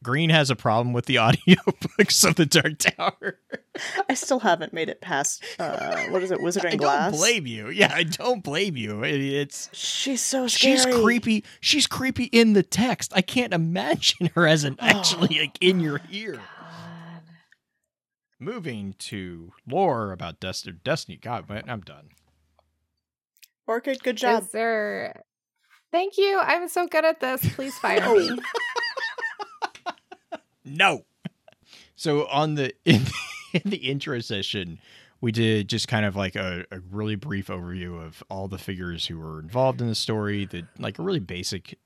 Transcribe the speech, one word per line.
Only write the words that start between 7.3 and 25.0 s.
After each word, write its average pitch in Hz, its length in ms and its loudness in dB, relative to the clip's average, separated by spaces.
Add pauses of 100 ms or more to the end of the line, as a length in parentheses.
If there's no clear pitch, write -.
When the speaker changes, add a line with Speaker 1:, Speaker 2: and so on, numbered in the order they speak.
Speaker 1:
you. 113 240 -8
Yeah, 196 240 4
I 165 80 2
don't 190 420 -2
blame 165 320 -2
you. 104 260 -4
It, 143 200 0
it's 139 500 -4
Speaker 2:
She's - 480 -4
so 262 260 0
Speaker 1:
she's 262 360 4
Speaker 2:
scary. 254 200 4
Speaker 1:
creepy. 220 420 2 (160)
She's - 260 2
creepy 254 380 -2
in 226 280 6
the 202 100 6
text. 220 520 0
I 185 80 4
can't 233 320 -2
imagine 180 800 0
her 165 120 4
as 156 180 6
an 135 160 -2
Speaker 2:
Oh. 120 60 -2
Speaker 1:
actually, 170 520 2
like, 151 240 -2
in 185 180 6
your 147 300 -2
ear. 202 220 -10
Speaker 3:
God. 165 880 -18 (1160)
Speaker 1:
Moving 127 600 -8
to 90 540 -10 (140)
lore 127 460 0
about 90 280 -10
Des-, 92 320 -8 (120)
Destiny. 131 320 -4
God, 110 320 -10
man, 107 180 -10
I'm 117 140 -8
done. - 280 -20 (1600)
Speaker 2:
Orchid, 254 360 -2
good 240 140 -2
job. 233 260 2
Speaker 3:
Is 190 80 -12
there 214 720 -4 (680)